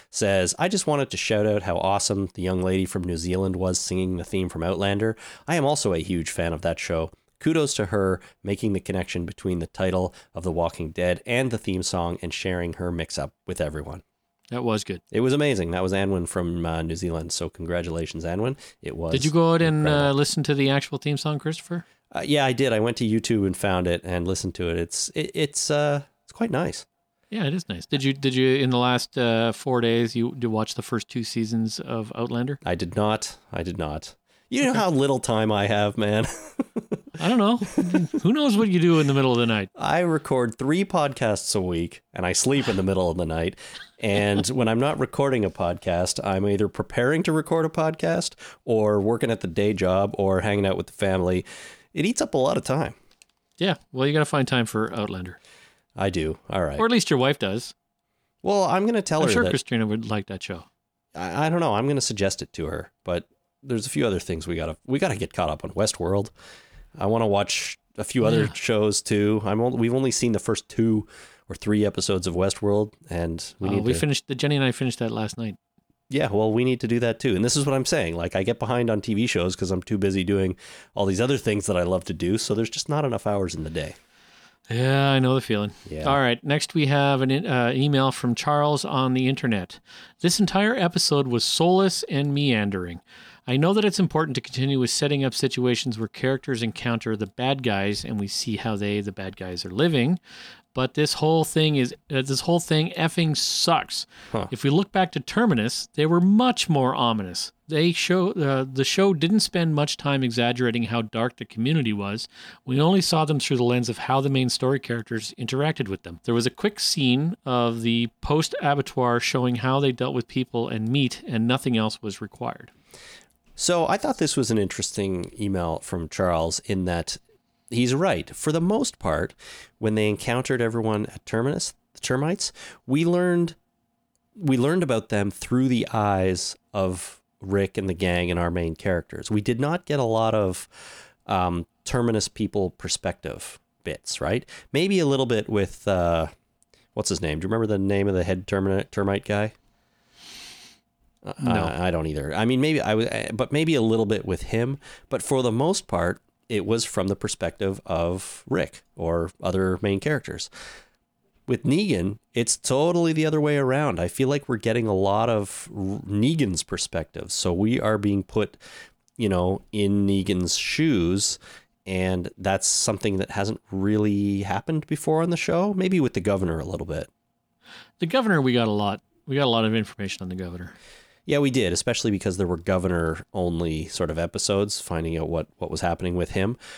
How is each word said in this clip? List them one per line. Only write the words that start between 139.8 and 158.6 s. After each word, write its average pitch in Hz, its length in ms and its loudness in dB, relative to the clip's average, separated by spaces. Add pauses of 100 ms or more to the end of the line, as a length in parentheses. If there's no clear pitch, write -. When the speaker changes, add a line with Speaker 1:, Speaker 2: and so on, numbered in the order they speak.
Speaker 1:
get 147 120 -2
a 131 60 0
lot 113 300 2
of, 98 340 0 (580)
um, 87 400 0 (180)
Terminus 117 440 0
people 98 420 -2
perspective - 880 -8 (260)
bits, - 360 -8
right? 104 240 -2 (280)
Maybe 185 260 2
a 160 80 2
little 135 200 2
bit 113 220 0
with, 101 400 -2
uh, 85 380 2 (640)
what's - 160 -4
his 82 140 -2
name? 76 180 -2
Do 92 60 -4
you - 20 -2
remember 113 180 0
the 104 120 2
name 98 280 2
of 98 80 2
the 90 100 2
head 92 220 -2
termina-, 98 440 0
termite 101 340 -2
guy? 104 300 -2 (1700)
Uh, 98 80 -10 (100)
Speaker 2:
No. 120 80 2 (140)
Speaker 1:
I, 82 240 -2
I - 20 0
don't 82 160 0
either. 76 280 -4
I 104 100 0
mean, 127 160 2
maybe 151 200 2
I 107 140 0
was, 113 120 2
uh, 110 280 -4
but 123 180 -4
maybe 156 220 2
a 123 80 2
little 110 240 4
bit 104 180 0
with 92 200 -4
him. 120 340 -2 (300)
But 131 140 -4
for 135 200 0
the 120 100 2
most 151 360 0
part, 87 320 0 (280)
it 104 160 -2
was 113 200 0
from 95 240 -2
the 98 80 0
perspective 98 680 -4
of 85 640 -4
Rick - 340 -4 (120)